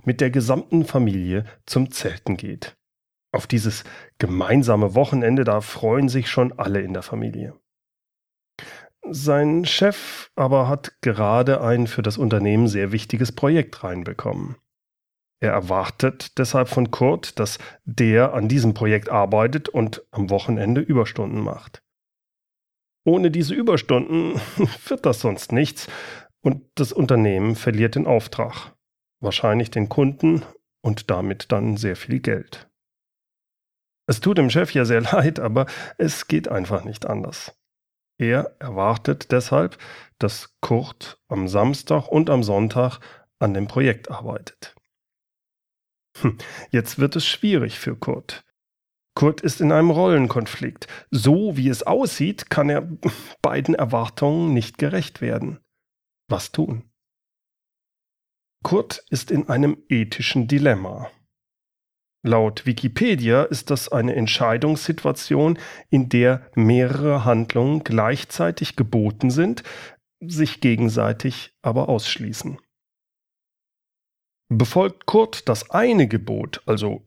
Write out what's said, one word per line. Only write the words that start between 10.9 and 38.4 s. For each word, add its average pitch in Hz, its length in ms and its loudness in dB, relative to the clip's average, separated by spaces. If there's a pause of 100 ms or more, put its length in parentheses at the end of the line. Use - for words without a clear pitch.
gerade 117 600 2
ein 120 260 2
für 110 140 -6
das 107 160 -2
Unternehmen 107 500 4
sehr 101 240 0
wichtiges 110 400 -2
Projekt - 520 0
reinbekommen. - 720 -8 (800)
Er 107 120 0
erwartet 95 840 -2
deshalb 127 320 0
von 120 220 0
Kurt, - 480 0
dass 107 180 -2 (280)
der 113 480 4
an 110 140 -2
diesem 117 260 4
Projekt 107 360 0
arbeitet 110 600 2
und 113 420 -2
am 101 180 -4
Wochenende 107 520 0
Überstunden 110 600 -2
macht. - 420 -10 (1200)
Ohne 175 260 4
diese 160 220 0
Überstunden 165 840 0 (240)
<laughs> - 240 -4
wird - 180 -4
das 127 140 2
sonst - 320 -4
nichts - 360 -2 (560)
und 135 180 0 (140)
das 131 160 -2
Unternehmen 110 640 2
verliert 110 400 0
den 139 100 0
Auftrag, 117 720 -2 (460)
wahrscheinlich 113 500 0
den 104 180 -2
Kunden 143 540 2 (380)
und - 280 -2
damit 98 420 -4
dann 107 260 0
sehr 104 180 -4
viel 123 240 -6
Geld. - 500 -6 (1400)
Es 113 120 0
tut 190 180 2
dem 139 120 4
Chef 156 240 0
ja 131 100 4
sehr 117 180 4
<laughs> 117 120 -4
leid, 160 260 2
aber 120 260 0 (320)
es - 300 -4
geht - 220 -2
einfach 92 340 -4
nicht 107 220 -12
anders. - 520 -8 (640)
Er 120 400 0